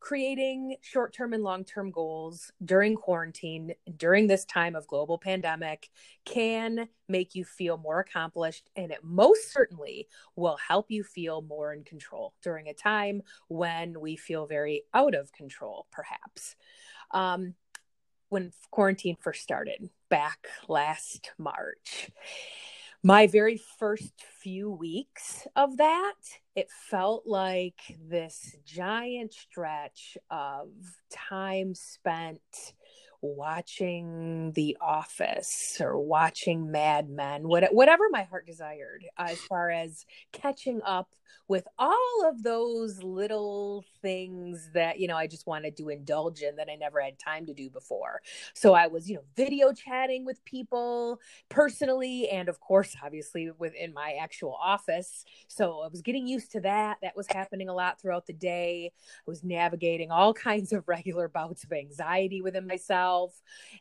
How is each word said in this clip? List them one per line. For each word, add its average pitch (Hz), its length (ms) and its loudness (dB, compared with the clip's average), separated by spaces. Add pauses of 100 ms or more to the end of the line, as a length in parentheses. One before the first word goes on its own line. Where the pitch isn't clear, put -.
creating 262 840 -2
short-term 240 500 -2
and 220 100 -2
long-term 190 500 -4
goals 160 600 -8 (100)
during 196 320 6
quarantine, 165 800 -4 (220)
during 190 300 8
this 196 180 6
time 170 300 0
of 156 120 -8
global 151 300 -2
pandemic, 165 720 -4 (380)
can 226 600 -2 (200)
make 185 260 -2
you 185 80 -6
feel 170 360 -4
more 160 220 -2
accomplished, 165 760 -4
and 175 160 -8
it 160 100 -12
most 220 480 6
certainly 170 580 0 (260)
will 170 220 0
help 202 340 0
you 214 140 -4
feel 160 360 -8
more 151 320 -8
in 151 100 -14
control 135 600 -14
during 156 260 -6
a 151 60 -10
time 202 480 0 (260)
when 170 520 -4
we 156 140 -6
feel 156 320 -6
very 147 360 -2 (100)
out 254 220 6
of 143 180 -4
control, 123 580 -14
perhaps. - 640 -14 (580)
Um, 185 420 0 (720)
when 185 240 -4 (180)
quarantine 190 500 2
first - 220 -6
started, - 460 -6 (220)
back 151 380 0 (200)
last 156 680 -4
March, - 720 -10 (920)
my 196 260 12
very 214 320 6 (180)
first 214 360 -4 (260)
few 190 280 -8
weeks 170 840 -8
of 269 220 4
that, 339 380 4 (420)
it 190 140 -2
felt 214 540 -2
like 185 720 -2 (120)
this 165 560 -6
giant 220 680 -6
stretch - 840 -10 (100)
of 143 420 -8 (380)
time 190 680 -4
spent 165 640 -6 (800)
watching 165 1300 -6
The 151 280 0
Office - 1000 -4
or 139 200 0
watching 160 720 2
Mad 151 360 2
Men, 143 380 -6
what-, 170 260 6
whatever 302 380 10
my 226 140 0
heart 180 220 -12
desired, 156 580 -12 (120)
uh, 175 140 -4
as 170 100 -6
far 175 300 -2
as 165 340 -6 (280)
catching 269 500 -4
up 190 320 -2 (340)
with 185 180 0 (120)
all 440 500 4
of 240 140 -2
those 226 600 -2
little 202 800 -4 (180)
things 180 720 -6
that, 165 240 2
you 185 80 0
know, 170 100 -2
I 160 100 0
just 160 200 -12
wanted 156 300 -6
to 151 120 -10
indulge 151 540 -2
in 147 140 -4
that 151 120 -8
I 151 80 -10
never 147 240 -2
had 135 180 -4
time 160 280 -6
to 147 80 -10
do 135 160 -12
before. 123 500 -8 (340)
So 196 200 10
I 170 140 8
was, 165 200 -6
you 202 80 -4
know, 143 60 -12 (140)
video 277 360 6
chatting 262 520 -2
with 254 200 -8
people 240 760 -4 (280)
personally, 262 800 2
and 180 200 -2
of 170 120 -6
course, 190 420 4
obviously, 156 560 -8
within 165 340 -8
my 147 280 -6
actual 156 400 -8
office. 185 640 -2 (240)
So 170 320 -2
I 160 80 -8
was 165 140 -14
getting 247 240 -4
used 254 260 -6
to 214 80 -6
that. 208 420 0
That 185 140 -8
was 196 120 -8
happening 190 400 -4
a 185 60 -8
lot 180 260 -2
throughout 180 260 -4
the 175 60 -14
day. 175 600 -4
I - 380 -18
was 170 120 -12
navigating 170 680 0
all 190 240 6
<laughs> - 0 -
kinds 214 380 -2
of 196 160 -4
regular 170 400 -2
bouts 160 360 -6
of 151 80 -10
anxiety 170 680 -2
within 185 260 -4
myself. 180 720 0 (400)